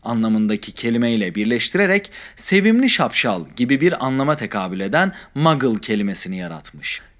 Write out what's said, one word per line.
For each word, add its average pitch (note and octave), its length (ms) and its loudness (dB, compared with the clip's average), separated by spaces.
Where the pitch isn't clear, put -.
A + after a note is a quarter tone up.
anlamındaki A2 680 0
kelimeyle A#2 640 0
birleştirerek F3+ 760 0
sevimli A3 540 4
şapşal G#2+ 560 0
gibi C3+ 260 2
bir E3 240 2
anlama C3+ 300 0
tekabül F#2+ 440 -6
eden D3 320 0
Muggle C3+ 440 2
kelimesini G2+ 580 -4
yaratmış. E2 640 -12